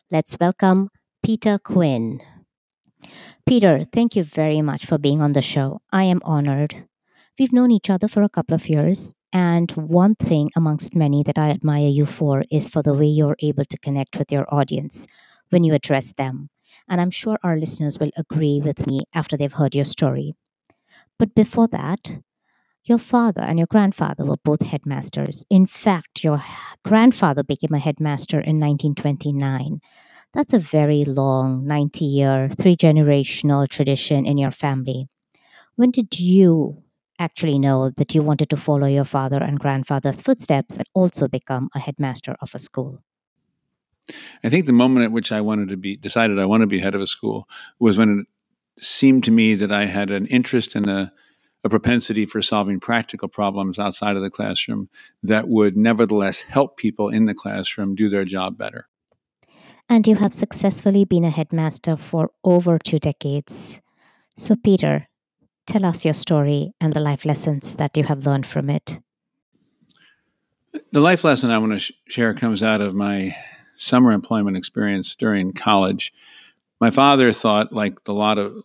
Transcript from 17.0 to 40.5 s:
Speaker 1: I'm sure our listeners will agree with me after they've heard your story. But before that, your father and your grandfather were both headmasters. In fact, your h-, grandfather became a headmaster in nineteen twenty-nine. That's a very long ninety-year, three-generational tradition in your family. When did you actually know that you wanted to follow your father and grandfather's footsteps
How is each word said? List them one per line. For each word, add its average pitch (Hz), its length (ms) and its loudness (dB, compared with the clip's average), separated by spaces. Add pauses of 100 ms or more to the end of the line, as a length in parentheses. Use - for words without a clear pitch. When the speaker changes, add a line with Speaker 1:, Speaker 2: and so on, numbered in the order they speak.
Speaker 1:
I'm 180 80 0
sure 220 320 -4
our 170 160 0
listeners 156 400 -4
will 151 180 -4
agree 147 480 -2
with 147 220 -4
me 135 160 -2 (140)
after 156 200 -6
they've 143 160 -4
heard 143 220 0
your 143 120 0
story. 139 500 -4 (840)
But 220 160 0
before 226 360 4
that, - 480 -8 (680)
your 233 160 2
father 233 420 0
and - 160 -2
your 165 80 2
grandfather 165 600 0
were 143 180 0
both 151 180 2
headmasters. 143 880 -6
In 190 160 6
fact, - 580 -4
your 151 140 2
h-, 135 60 -8 (400)
grandfather 196 580 4
became 143 320 -4
a 147 60 0
headmaster 147 600 -2
in 156 200 0
nineteen 147 340 0
twenty-nine. 139 840 -4 (560)
That's - 180 0
a 233 60 4
very 151 440 2
long 131 640 0
ninety-year, 139 920 0
three-generational 147 1080 2
tradition 139 600 -2
in 143 100 2
your 139 140 0
family. 131 560 -6 (720)
When 247 120 4
did 240 300 -2
you 175 640 4 (340)
actually 160 400 -2
know 135 320 2
that - 240 -4
you 156 80 2
wanted 151 300 0
to 151 40 0
follow 143 300 0
your 139 180 2
father 135 380 -2
and 143 180 -4
grandfather's 135 600 -2
footsteps 160 560 -2